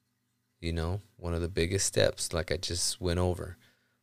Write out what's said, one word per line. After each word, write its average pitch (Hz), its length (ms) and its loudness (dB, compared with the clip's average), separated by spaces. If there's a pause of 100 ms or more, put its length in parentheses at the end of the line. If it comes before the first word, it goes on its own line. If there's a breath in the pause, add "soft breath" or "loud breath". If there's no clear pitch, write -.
(600)
You 82 120 -2
know, 85 300 -2 (140)
one 85 180 -4
of 82 60 0
the 85 80 0
biggest 92 380 2
steps, - 460 2
like 82 180 -2
I - 60 0
just - 440 -4
went 90 180 2
over, 87 380 0 (460 soft breath)